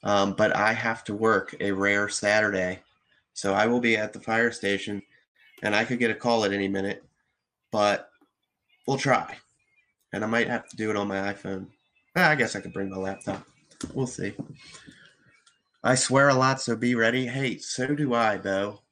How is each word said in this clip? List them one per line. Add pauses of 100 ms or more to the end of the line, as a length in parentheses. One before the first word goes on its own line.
Um,
but
I
have
to
work
a
rare
Saturday, (560)
so
I
will
be
at
the
fire
station, (640)
and
I
could
get
a
call
at
any
minute, (680)
but (760)
we'll
try. (760)
And
I
might
have
to
do
it
on
my
iPhone. (480)
Ah,
I
guess
I
could
bring
my
laptop. (500)
We'll
see. (1500)
I
swear
a
lot,
so
be
ready.
Hey,
so
do
I,
though.